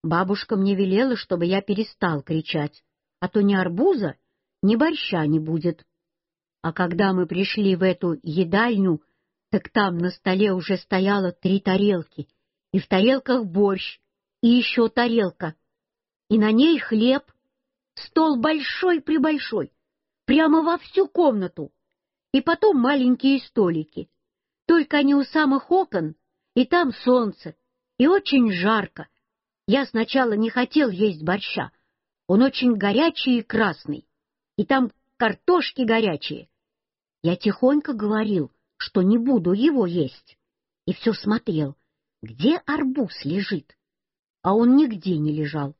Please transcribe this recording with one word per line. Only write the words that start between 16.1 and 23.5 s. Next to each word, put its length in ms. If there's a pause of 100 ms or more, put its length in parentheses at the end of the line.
и 80
на 140
ней 280
хлеб. 440 (680)
Стол 460
большой-пребольшой, 1300 (540)
прямо 360
во 160
всю 300
комнату, 640 (600)
и 100
потом 360
маленькие 640
столики. 680 (580)